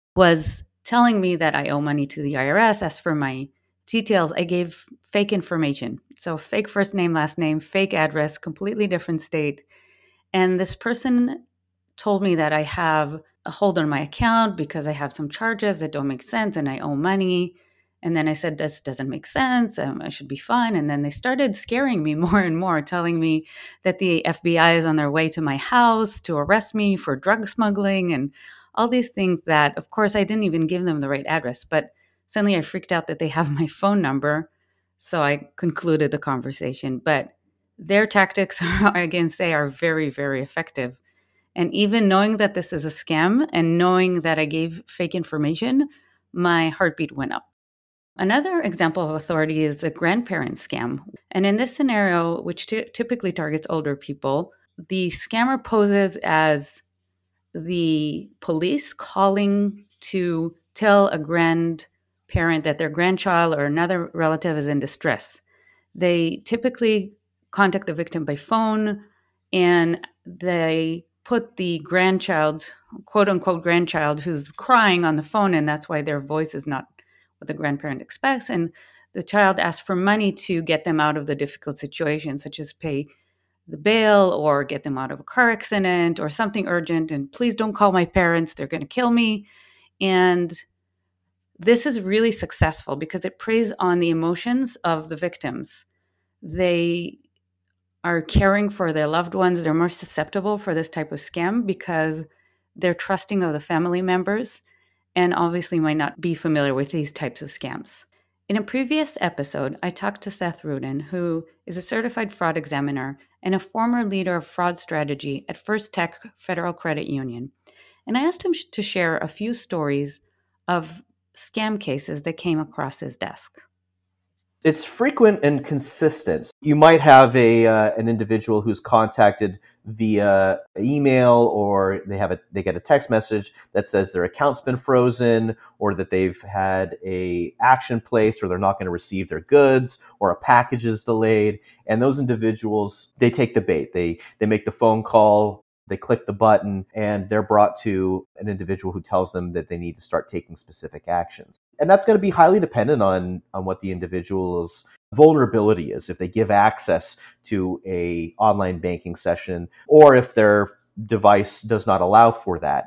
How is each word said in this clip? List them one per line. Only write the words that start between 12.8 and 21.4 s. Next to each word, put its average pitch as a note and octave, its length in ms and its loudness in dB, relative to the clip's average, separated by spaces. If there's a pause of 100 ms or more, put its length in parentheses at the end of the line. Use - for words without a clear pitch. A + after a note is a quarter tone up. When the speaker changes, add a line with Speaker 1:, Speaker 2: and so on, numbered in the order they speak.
Speaker 1:
a D#3 60 -8
hold F#3 280 0
on D3+ 80 0
my C#3+ 140 0
account A3+ 560 0
because D3 300 -6
I D3+ 40 -4
have C#3+ 220 -6
some D3 160 -8
charges G#3+ 500 -4
that D#3 140 -8
don't C#3 140 -4
make C3+ 140 -8
sense G#3+ 360 -4
and C#3+ 100 -4
I C3+ 120 -6
owe D3 160 -6
money. F3+ 600 -2 (480)
And E3+ 120 -2
then D#3 120 0
I D#3 60 -2
said, D3+ 240 -6
"This D3+ 240 -6
doesn't C3+ 280 -8
make D#3 160 -10
sense. A#3+ 540 -2
Um, C3+ 240 -6
I D#3+ 60 -8
should - 180 -14
be C#3 100 -10
fine." A3+ 380 0
And D3 140 -2
then C#3+ 120 -2
they C#3+ 80 -2
started B3+ 460 -2